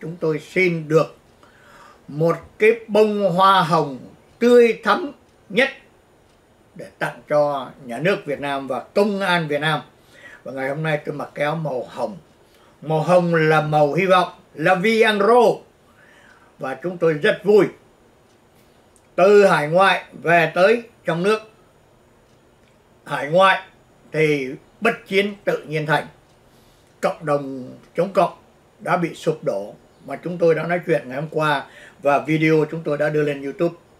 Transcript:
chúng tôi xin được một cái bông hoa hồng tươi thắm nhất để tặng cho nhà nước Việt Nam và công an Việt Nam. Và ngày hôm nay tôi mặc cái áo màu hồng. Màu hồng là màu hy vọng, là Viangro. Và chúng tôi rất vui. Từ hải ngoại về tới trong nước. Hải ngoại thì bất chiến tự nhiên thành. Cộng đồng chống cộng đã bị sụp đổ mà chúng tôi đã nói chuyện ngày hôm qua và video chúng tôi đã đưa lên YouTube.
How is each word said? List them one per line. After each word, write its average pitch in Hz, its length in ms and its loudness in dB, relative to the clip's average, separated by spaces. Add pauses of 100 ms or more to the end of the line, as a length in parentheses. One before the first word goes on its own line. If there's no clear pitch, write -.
chúng 165 180 -12
tôi 156 200 -2
xin 170 480 -2
được 156 280 2 (920)
một 160 300 -2 (220)
cái 214 120 4 (160)
bông 208 440 2
hoa 190 300 4
hồng 151 380 0 (400)
tươi 233 440 6
thắm 269 280 -2 (380)
nhất 240 200 0 (1040)
để 165 100 -18 (140)
tặng 151 300 -10
cho 143 420 -2 (140)
nhà 120 140 -10
nước 175 260 0
Việt 135 140 -8
Nam 139 280 -6
và 127 120 -6
công 202 420 -2
an 175 260 -2
Việt 143 140 -4
Nam. 151 200 -2 (600)
Và - 80 -14
ngày 131 180 -6
hôm 151 140 -6
nay 151 220 -2
tôi 151 100 -8
mặc 131 200 -10
cái 143 100 -4
áo 151 100 -2
màu 131 340 -6
hồng. 110 280 -8 (640)
Màu 156 180 -2
hồng 170 360 2
là 156 260 2
màu 151 320 2
hy 180 120 0
vọng, 180 240 2 (240)
là 180 220 0
Viangro. 220 680 2 (1160)
Và 135 240 -8
chúng 180 140 -8
tôi 165 160 0
rất 170 300 -2
vui. 202 220 4 (1500)
Từ 202 300 6
hải 156 220 2
ngoại 180 360 2 (200)
về 160 320 2
tới 214 280 2 (220)
trong 170 180 -4
nước. 214 180 0 (1600)
Hải 143 260 -8
ngoại 185 300 4 (500)
thì 151 380 0 (320)
bất 214 260 -4
chiến 202 260 -2 (100)
tự 160 200 -4
nhiên 151 220 -6
thành. 147 220 -2 (920)
Cộng 185 240 -6
đồng 135 440 -6 (260)
chống 185 180 -4
cộng - 280 -2 (400)
đã 160 160 -2
bị 170 180 -4
sụp - 280 -6
đổ 104 320 -6 (300)
mà 135 180 -12
chúng 170 140 -8
tôi 165 180 2
đã 160 80 -6
nói 175 220 -4
chuyện 156 200 -2
ngày 127 100 -12
hôm 156 160 -8
qua 151 340 -2 (360)
và 143 180 2
video 156 520 0
chúng 165 120 -10
tôi 147 140 -4
đã 151 120 -2
đưa 151 140 0
lên 139 200 -4
YouTube. 165 320 -4 (240)